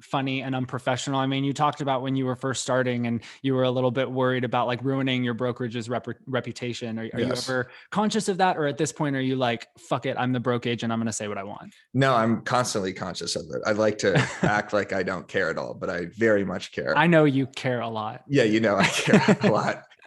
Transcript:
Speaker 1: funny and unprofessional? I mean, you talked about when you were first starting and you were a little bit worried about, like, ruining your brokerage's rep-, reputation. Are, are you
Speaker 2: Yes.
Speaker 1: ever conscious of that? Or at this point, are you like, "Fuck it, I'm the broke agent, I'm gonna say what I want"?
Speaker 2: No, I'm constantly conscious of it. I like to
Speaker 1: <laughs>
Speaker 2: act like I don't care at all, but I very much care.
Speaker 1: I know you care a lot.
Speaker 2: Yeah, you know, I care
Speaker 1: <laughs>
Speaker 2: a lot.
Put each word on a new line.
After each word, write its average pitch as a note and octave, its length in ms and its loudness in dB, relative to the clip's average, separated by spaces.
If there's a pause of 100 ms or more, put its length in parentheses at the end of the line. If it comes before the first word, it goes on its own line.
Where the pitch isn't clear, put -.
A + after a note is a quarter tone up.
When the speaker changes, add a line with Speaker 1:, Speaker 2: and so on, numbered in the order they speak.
Speaker 1:
funny C3+ 400 -2
and C3 140 -4
unprofessional? C3 640 -2
I C3+ 80 2
mean, C3+ 160 0
you C#3 100 -2
talked C#3+ 260 0
about C3+ 220 0
when C3+ 140 -2
you C3 100 0
were B2+ 100 -2
first C3 280 -4
starting B2 420 0
and A#2 160 -2 (220)
you C3+ 100 0
were B2+ 120 2
a B2+ 40 4
little B2+ 220 2
bit B2+ 180 0
worried B2+ 340 0
about, A#2+ 220 0
like, B2 180 -2
ruining C3+ 400 0
your A#2+ 120 -2
brokerage's A#2+ 520 -4
rep-, A#2+ 200 -4 (180)
reputation. A#2+ 720 -6
Are, A2+ 60 -6 (100)
are A#2+ 60 -4
you A#2+ 80 0
Speaker 2:
Yes. B2 200 -4
Speaker 1:
ever B2+ 220 -2 (220)
conscious G#3 360 0
of G3 120 -2
that? F#3 180 2
Or D#3 80 0
at C#3+ 140 -2
this D#3 120 0
point, C#3+ 240 -2
are C3 60 0
you C3 140 0
like, A#2 320 0 (100)
"Fuck C#3 300 -4
it, B2+ 100 -2
I'm B2 160 0
the B2 60 0
broke A#2+ 260 -2
agent, A#2 260 -2
I'm A2+ 80 -2
gonna A2+ 140 -2
say G#2+ 140 -6
what G2+ 100 -6
I G2 60 -8
want"? - 280 -14 (220)
Speaker 2:
No, C3+ 220 4
I'm A2+ 260 2
constantly A#2+ 520 0
conscious F#2 420 -8
of - 80 -6 (100)
it. - 140 -4
I A2 60 2
like G#2+ 260 2
to G2+ 160 2
Speaker 1:
<laughs> - 260 0
Speaker 2:
act G#2+ 320 2
like G2+ 180 0
I F#2+ 120 0
don't F#2 240 -4
care F2+ 240 0
at D#2 80 -4
all, B1 160 -6
but F2+ 160 -6
I F2 160 -4 (100)
very G#2+ 260 4
much F#2 280 -6
care. - 260 -2
Speaker 1:
I D#3 80 6
know D#3+ 200 8
you C3+ 200 2
care B2+ 360 -4
a A#2 80 -4
lot. A2 380 -8
Speaker 2:
Yeah, C#3 160 4
you G#2+ 160 4
know, G#2 160 4
I F#2+ 120 4
care - 520 4
Speaker 1:
<laughs> - 40 -2
Speaker 2:
a G3+ 80 4
lot. - 320 0 (240)